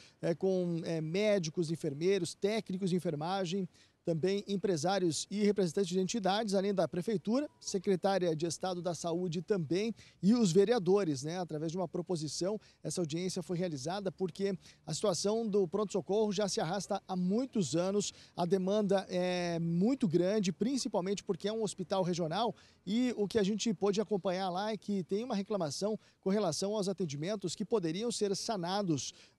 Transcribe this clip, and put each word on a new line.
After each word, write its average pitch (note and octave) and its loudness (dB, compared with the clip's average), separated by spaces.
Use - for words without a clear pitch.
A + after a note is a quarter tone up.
eh, E3 0
com, F3+ 0
eh, E3 -2
médicos, E3+ 0
enfermeiros, E3 0
técnicos G3 0
de F3+ 4
enfermagem, F3+ -2
também F3+ 0
empresários F3+ 0
e G3+ 0
representantes G3+ 2
de F3+ 0
entidades, G3 0
além G3+ 2
da F3 2
Prefeitura, A3 0
Secretária F#3 2
de D#3 -4
Estado F3 -4
da E3+ -4
Saúde F3 -2
também F#3+ 0
e G3 6
os A#3 4
vereadores, F#3+ 4
né? D#3+ -6
Através D#3+ -4
de E3 -6
uma F3+ -2
proposição, E3+ -4
essa D#3 -4
audiência F3 -4
foi F3+ -4
realizada F3 -4
porque F#3+ -2
a D#3+ -6
situação G#3+ 0
do G3 2
pronto-socorro G3+ 0
já G3 0
se A3 -2
arrasta G3 -2
há F#3+ -6
muitos F#3 0
anos, F#3+ 0
a F3 0
demanda F#3+ 2
é F3+ -2
muito F#3 2
grande, F3+ 2
principalmente G3+ -2
porque F#3+ -4
é G#3 -2
um A3+ -2
hospital F#3+ -2
regional F3 0
e A#3 0
o G3+ 0
que A3+ 0
a G#3 4
gente G#3+ 0
pôde G3 0
acompanhar F#3+ -2
lá G3+ -4
é G#3+ -4
que G3 -4
tem G3 -2
uma B3 -4
reclamação G3 -2
com - -6
relação G3 0
aos G3+ -2
atendimentos F3 -4
que G#3+ -4
poderiam G3 0
ser G3+ 0
sanados F#3 -2